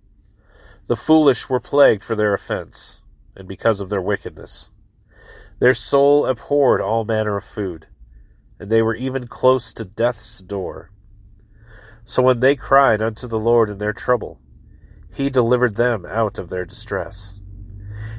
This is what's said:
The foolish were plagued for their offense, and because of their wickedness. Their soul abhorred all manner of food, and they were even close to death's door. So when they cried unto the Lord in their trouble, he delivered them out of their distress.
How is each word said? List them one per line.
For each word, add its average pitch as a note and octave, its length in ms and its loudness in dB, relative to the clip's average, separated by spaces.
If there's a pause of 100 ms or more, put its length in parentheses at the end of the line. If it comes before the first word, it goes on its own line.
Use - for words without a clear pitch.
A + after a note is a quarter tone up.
(880)
The A#2+ 100 0
foolish D3+ 520 4
were B2+ 120 0
plagued C3 420 4
for A#2 120 -4
their G#2 180 2
offense, - 680 -8 (340)
and F#2+ 120 -14
because G2 320 0
of F#2+ 100 -6
their G2 120 0
wickedness. F2 720 -8 (880)
Their B2 140 4
soul C#3+ 520 4
abhorred B2+ 560 2
all A2 240 0
manner G#2+ 320 0
of G2 80 -6
food, F#2 420 -6 (720)
and G2 100 -12
they A2+ 120 4
were A2+ 140 0
even B2+ 320 -4
close - 480 2
to A2 100 -8
death's - 540 -4
door. F2+ 520 -8 (1120)
So - 160 0
when B2 200 2
they C3+ 160 4
cried C3 440 2
unto A2+ 260 -4
the A2+ 120 -4
Lord A2+ 300 4
in G2+ 80 -8
their G#2 160 -2
trouble, G#2 480 -2 (760)
he C#3 140 -2
delivered A#2+ 460 2
them A2+ 300 0
out G2+ 320 -2
of F2+ 120 -8
their F#2 160 -4
distress. - 720 -8 (840)